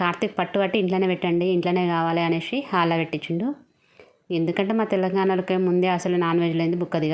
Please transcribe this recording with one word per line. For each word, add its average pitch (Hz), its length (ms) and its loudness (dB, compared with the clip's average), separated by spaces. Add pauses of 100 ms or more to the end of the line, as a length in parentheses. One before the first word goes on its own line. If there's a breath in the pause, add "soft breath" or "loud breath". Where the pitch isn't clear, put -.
కార్తీక్ 175 380 2
పట్టు 185 220 -2
పట్టి 190 200 0
ఇంట్లోనే 185 300 2
పెట్టండి, 175 420 0
ఇంట్లోనే 180 300 0 (100)
కావాలి 165 320 0
అనేసి 170 320 -2 (140)
హాల్లో 170 300 2
పెట్టించిండు. 165 460 -4 (920 soft breath)
ఎందుకంటే 190 400 0
మా 214 120 0
తెలంగాణలకే 185 640 0 (120)
ముందే 180 200 2 (100)
అసలు 180 260 0
నాన్ 170 200 2
వెజ్ 165 160 0
లేనిది 170 220 0
ముక్కది 156 320 -2